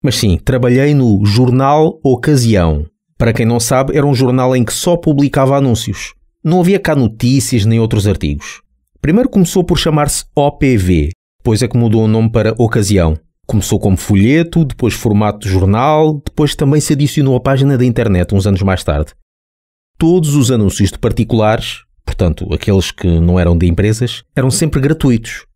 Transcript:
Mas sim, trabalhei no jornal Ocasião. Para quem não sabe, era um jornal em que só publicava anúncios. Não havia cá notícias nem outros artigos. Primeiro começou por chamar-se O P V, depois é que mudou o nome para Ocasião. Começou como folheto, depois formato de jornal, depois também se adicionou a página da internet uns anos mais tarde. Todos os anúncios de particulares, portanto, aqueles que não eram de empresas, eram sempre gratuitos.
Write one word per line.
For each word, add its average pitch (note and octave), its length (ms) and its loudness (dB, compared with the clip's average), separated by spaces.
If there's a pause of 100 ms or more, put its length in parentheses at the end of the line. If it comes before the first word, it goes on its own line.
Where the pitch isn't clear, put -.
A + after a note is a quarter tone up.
Mas C#3 120 0
sim, F#2+ 280 0
trabalhei B2+ 520 2
no A2 280 2
jornal C3 800 2
Ocasião. A2+ 840 0 (320)
Para A#2 120 0
quem A#2 140 -2
não A#2 140 0
sabe, C3+ 360 -2
era D3 80 2
um C#3+ 120 2
jornal B2+ 400 0
em B2 100 0
que - 80 -8
só F3 240 -2
publicava C#3 580 0
anúncios. A#2+ 600 -4 (280)
Não E3 160 2
havia F#3 200 2
cá D#3 160 -2
notícias B2 720 0
nem A2+ 140 2
outros A2+ 280 0
artigos. D2+ 560 -4 (360)
Primeiro A3 300 0
começou F#3 340 0
por E3 140 -2
chamar-se D3 480 -2 (100)
O C#3+ 180 2
P C3 220 0
V, F2+ 340 0 (300)
depois A2+ 220 0
é B2 60 0
que A#2+ 100 -2
mudou A2 280 2
o - 20 2
nome A2+ 240 0
para A2 260 0
Ocasião. G2 580 0 (300)
Começou G#2 340 -2
como F#2+ 160 0
folheto, D3+ 680 0
depois B2 300 -4
formato G#2 460 -2
de G#2 80 -6
jornal, C3+ 760 2
depois - 300 -2
também D3 260 0
se - 120 -2
adicionou C#3 420 0
a A#2+ 40 0
página C3+ 380 0
da B2 80 2
internet G#2 480 0
uns G2 140 0
anos F#2+ 160 0
mais F#2+ 200 0
tarde. D2+ 300 -4 (840)
Todos E3 340 2
os C3 160 2
anúncios G#2 420 0
de - 60 -18
particulares, A2+ 840 -2 (200)
portanto, - 480 -4
aqueles G2 380 0
que E2+ 300 -2
não F2 200 2
eram F2 160 2
de F2 120 2
empresas, G#2+ 560 -2 (120)
eram C3 140 0
sempre C#3+ 320 -2
gratuitos. C#3 640 -2 (100)